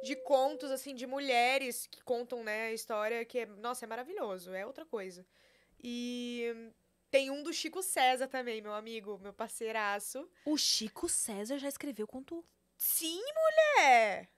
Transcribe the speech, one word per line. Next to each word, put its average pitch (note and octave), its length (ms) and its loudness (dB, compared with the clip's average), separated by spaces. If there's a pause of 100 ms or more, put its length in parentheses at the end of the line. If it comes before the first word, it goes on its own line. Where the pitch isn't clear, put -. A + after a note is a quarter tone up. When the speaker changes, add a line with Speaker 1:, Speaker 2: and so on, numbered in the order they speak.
Speaker 1:
de C4+ 100 -4
contos, C#4 560 2
assim, C4+ 240 -6
de B3 140 -8
mulheres C4 800 2
que - 160 -18
contam, A#3+ 400 -4
né, A3 240 -4
a A3 40 -4
história, A3+ 520 -2
que A#3+ 160 -4
é, A3 60 -4
nossa, A3 380 -6
é G#3+ 40 -14
maravilhoso, A3+ 640 -6
é F#3+ 100 -6
outra C4+ 220 -12
coisa. F#3 400 -8 (560)
E A#3+ 880 -6 (400)
tem C4+ 180 6
um C#4+ 140 -6
do D#4 100 -6
Chico D#4+ 300 -4
César C4 460 4
também, A#3+ 340 -4
meu G#3 120 -8
amigo, G#3+ 440 -8
meu G3 140 -12
parceiraço. A3 1000 -4 (140)
Speaker 2:
O D4+ 120 2
Chico - 520 0
César A3 500 -2
já C4+ 80 -6
escreveu C4+ 400 -6
conto? E4 380 -12 (320)
Speaker 1:
Sim, E4 440 0 (140)
mulher! G4+ 1040 8